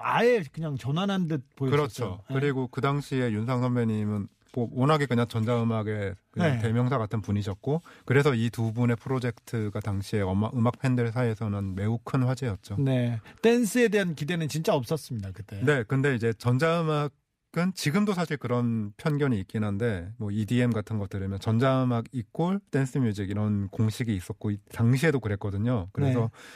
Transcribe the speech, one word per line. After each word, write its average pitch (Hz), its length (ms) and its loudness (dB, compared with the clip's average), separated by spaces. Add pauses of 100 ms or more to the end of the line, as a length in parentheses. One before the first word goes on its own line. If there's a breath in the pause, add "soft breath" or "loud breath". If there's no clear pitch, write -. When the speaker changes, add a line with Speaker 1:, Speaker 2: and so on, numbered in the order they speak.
Speaker 1:
아예 180 500 4
그냥 156 280 -6
전환한 180 500 0
듯 151 140 -2 (140)
보였었어요. 135 200 2
Speaker 2:
그렇죠. 113 540 -2
Speaker 1:
네. 135 100 0
Speaker 2:
그리고 135 280 0
그 - 120 -6
당시에 135 520 0
윤상 117 280 0
선배님은 107 680 0 (280)
뭐 117 140 -2
워낙에 143 360 4
그냥 120 200 2
전자음악의 110 880 0 (160)
그냥 165 220 0
Speaker 1:
네. 123 100 0
Speaker 2:
대명사 123 340 2
같은 110 240 -2
분이셨고 104 600 -2 (220 loud breath)
그래서 139 300 4
이 117 160 2
두 113 220 -2
분의 120 220 2
프로젝트가 117 840 -4
당시에 101 400 -2
어마-, 98 340 0
음악 117 240 2
팬들 123 320 0
사이에서는 107 640 -2
매우 107 300 -2
큰 135 180 0
화제였죠. 123 560 -4
Speaker 1:
네. 123 420 0 (220 loud breath)
댄스에 240 460 4
대한 190 260 0
기대는 160 320 -2
진짜 160 300 0
없었습니다, 117 560 -4
그때. 98 320 -12
Speaker 2:
네, 139 180 4
근데 135 320 2
이제 117 200 0
전자음악은 151 760 2 (640)
지금도 202 400 0
사실 170 220 -2
그런 117 600 0
편견이 143 440 0
있긴 107 240 -4
한데 101 540 -2
뭐 101 120 -4
이디엠 120 420 2
같은 107 280 -2
거 98 80 -6
들으면 98 320 -6
전자음악 123 720 2
이꼴 170 480 -2 (100)
댄스 135 280 0
뮤직 104 320 0
이런 104 400 0
공식이 113 440 -2
있었고 104 380 -6
이 104 60 -4 (140)
당시에도 131 460 4
그랬거든요. 101 720 -2
그래서 131 280 0
Speaker 1:
네. 113 80 0 (280 loud breath)